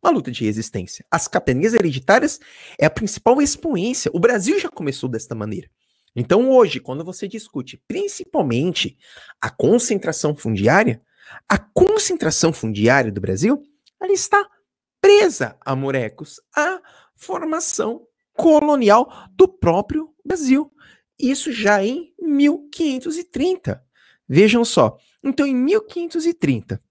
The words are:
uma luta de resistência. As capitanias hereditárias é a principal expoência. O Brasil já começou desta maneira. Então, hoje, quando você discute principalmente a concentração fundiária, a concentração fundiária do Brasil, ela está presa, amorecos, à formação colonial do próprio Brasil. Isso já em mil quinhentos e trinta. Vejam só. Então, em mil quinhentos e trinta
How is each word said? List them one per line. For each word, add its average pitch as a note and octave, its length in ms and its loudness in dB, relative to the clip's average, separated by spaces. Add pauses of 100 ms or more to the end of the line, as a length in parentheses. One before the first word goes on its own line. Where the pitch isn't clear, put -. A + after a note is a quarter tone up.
uma - 80 2
luta G#3+ 200 -2
de A#2 140 -8
resistência. G#2+ 680 -6
As - 180 -2
capitanias D3+ 460 -2
hereditárias F3 640 0 (380)
é D3 80 2
a D#3 40 4
principal A3+ 500 0
expoência. B3+ 720 -2
O F#3+ 60 -4
Brasil A#3 400 2
já F4 100 -6
começou - 400 -8
desta A#2 260 -8
maneira. G#2+ 360 -8 (440)
Então, F#3+ 360 2
hoje, G3+ 300 4
quando C#3+ 240 -10
você F#3 240 -12
discute E3+ 600 -12
principalmente F#3 1080 -4 (420)
a - 80 -6
concentração F3 880 0
fundiária, A2+ 640 0 (480)
a G3+ 80 2
concentração F4+ 960 0
fundiária A2+ 580 0
do G2 100 -8
Brasil, D3 420 -2 (380)
ela F#4 120 -2
está G4+ 340 0 (540)
presa, G4 640 4
amorecos, C3+ 760 -6 (140)
à F4 260 -2 (360)
formação D#4+ 920 -6 (280)
colonial D4 960 4
do F#4+ 180 6
próprio G#3 640 -2 (140)
Brasil. D4 460 0 (480)
Isso C#4 340 -2
já G#3 320 2
em C#4 360 -6
mil D4 500 0
quinhentos D4+ 460 -4
e F4 80 -10
trinta. - 580 -6 (460)
Vejam G#3+ 360 4
só. B2+ 340 2 (240)
Então, C#4 240 -2
em C4+ 80 -2
mil D4+ 280 0
quinhentos E4+ 440 -6
e E4+ 80 -2
trinta G#2+ 460 -4 (100)